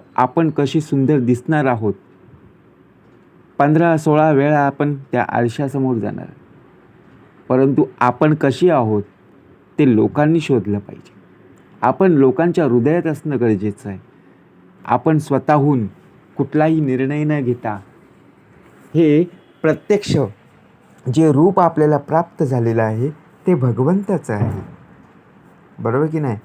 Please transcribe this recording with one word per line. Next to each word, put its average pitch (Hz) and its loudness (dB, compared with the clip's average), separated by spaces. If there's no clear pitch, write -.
आपण 156 0
कशी 151 -2
सुंदर 143 0
दिसणार 127 0
आहोत, 110 -2
पंधरा 160 2
सोळा 156 2
वेळा 147 2
आपण 143 -2
त्या 127 -4
आरशासमोर 127 -2
जाणार, 98 -8
परंतु 135 2
आपण 123 2
कशी 151 0
आहोत, 110 0
ते 135 4
लोकांनी 147 2
शोधलं 104 -2
पाहिजे. - -18
आपण 175 2
लोकांच्या 156 2
हृदयात 143 0
असणं 151 -4
गरजेचं 104 -2
आहे. 95 -12
आपण 156 0
स्वतःहून 139 0
कुठलाही 151 0
निर्णय 135 -2
न 151 -2
घेता, 120 -6
हे 156 4
प्रत्यक्ष 160 -2
जे 156 4
रूप 160 4
आपल्याला 156 2
प्राप्त 160 -4
झालेलं 113 0
आहे, 110 -2
ते 180 2
भगवंताचं 139 -2
आहे, 98 -4
बरोबर 117 -2
की 160 -4
नाही? 127 -4